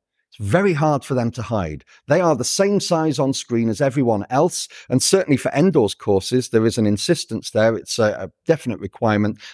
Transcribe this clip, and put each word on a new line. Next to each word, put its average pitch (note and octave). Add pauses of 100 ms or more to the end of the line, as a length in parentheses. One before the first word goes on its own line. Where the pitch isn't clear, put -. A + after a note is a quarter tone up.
(300)
it's -
very E3+
hard D3
for C3+
them A#2
to B2
hide. F#2+ (240)
They D#3
are D#3+
the A#2+
same G3
size D#3+
on C3+
screen A#2
as A2
everyone A#2+
else, D#3 (180)
and B2+
certainly D3+
for -
Endor's D3
courses, G#2+
there A2
is A2
an G#2+
insistence -
there. A2
It's -
a, A2
a G2 (140)
definite B2+
requirement G#2 (120)